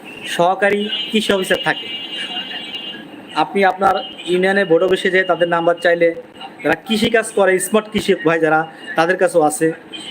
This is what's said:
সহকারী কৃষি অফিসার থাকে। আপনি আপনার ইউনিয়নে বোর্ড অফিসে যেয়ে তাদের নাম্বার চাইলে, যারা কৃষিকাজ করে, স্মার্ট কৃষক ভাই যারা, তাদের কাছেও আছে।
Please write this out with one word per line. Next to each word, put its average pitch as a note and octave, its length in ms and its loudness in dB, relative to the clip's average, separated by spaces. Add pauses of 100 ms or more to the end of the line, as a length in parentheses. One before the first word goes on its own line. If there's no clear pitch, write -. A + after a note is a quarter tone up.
(260)
সহকারী G3+ 600 0 (240)
কৃষি G#3+ 200 0
অফিসার F#3+ 320 0
থাকে। - 220 -2 (1500)
আপনি D#3 300 0
আপনার F#3+ 300 2 (320)
ইউনিয়নে F#3 380 2
বোর্ড E3+ 200 4
অফিসে F#3 260 2
যেয়ে F#3 140 4
তাদের F3 240 0
নাম্বার E3+ 320 2
চাইলে, E3+ 340 4 (480)
যারা C#3+ 120 2
কৃষিকাজ A3+ 580 0
করে, F#3+ 260 2
স্মার্ট G#3+ 340 0
কৃষক F#3 340 0
ভাই E3 140 2
যারা, D#3 320 2 (240)
তাদের E3+ 200 2
কাছেও F3 240 4
আছে। D#3 320 2 (380)